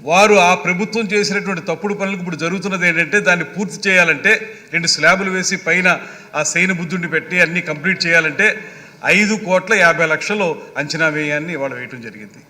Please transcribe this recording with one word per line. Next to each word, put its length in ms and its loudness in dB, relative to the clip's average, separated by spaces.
వారు, 260 6
ఆ 20 6
ప్రభుత్వం 480 -2
చేసినటువంటి 560 -2
తప్పుడు 240 -4
పనులకు 260 -4
ఇప్పుడు 240 -6
జరుగుతున్నది 460 -2
ఏంటంటే, 300 0
దాన్ని 260 2
పూర్తి 320 -8
చేయాలంటే, 440 4
రెండు 140 -2
స్లాబులు 440 2
వేసి 260 -2
పైన 420 0
ఆ 80 -2
శయన 280 0
బుద్ధుడిని 440 -4
పెట్టి 260 0
అన్నీ 200 0
కంప్లీట్ 440 -4
చేయాలంటే, 420 2
ఐదు 300 2
కోట్ల 280 2
యాభై 320 4
లక్షలు 440 -2
అంచనా 300 -2
వ్యయాన్ని 460 -4
ఇవాళ 200 -6
వేయటం 280 -12
జరిగింది. 480 -18